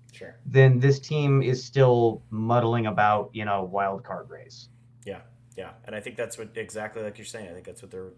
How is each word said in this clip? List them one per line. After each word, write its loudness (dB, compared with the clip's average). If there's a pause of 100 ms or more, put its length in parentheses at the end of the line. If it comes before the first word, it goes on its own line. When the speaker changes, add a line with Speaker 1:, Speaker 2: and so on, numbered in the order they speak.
(200)
Speaker 1:
Sure. -18 (100)
Speaker 2:
then 6
this 4
team 0
is -2
still 4
muddling 0
about, 2
you -8
know, -2
wild -4
card -12
race. -20 (380)
Speaker 1:
Yeah, -14 (340)
yeah. -14 (140)
And -12
I -8
think -14
that's -8
what, -14
exactly -10
like -10
you're -18
saying, -14
I -16
think -18
that's -18
what -20
they're, -14